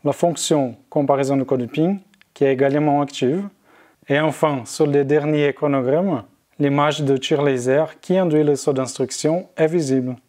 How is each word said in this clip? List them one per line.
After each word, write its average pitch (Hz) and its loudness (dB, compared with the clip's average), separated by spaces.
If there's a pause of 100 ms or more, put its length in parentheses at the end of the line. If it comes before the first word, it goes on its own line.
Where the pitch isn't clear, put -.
La 143 0
fonction 143 -2 (120)
comparaison 139 0
du 135 0
code 127 -2
pin 175 0 (380)
qui 143 0
est 135 4
également 143 2
active. 147 -2 (600)
Et 143 2
enfin, 147 0
sur - 0
les 143 2
derniers 147 2
chronogrammes, 143 0 (340)
l'image 147 0
de 139 2
tir 143 0
laser 135 0
qui 185 0
induit 156 2
le 147 2
saut 147 -2
d'instruction 135 -4
est 160 2
visible. 131 -2 (120)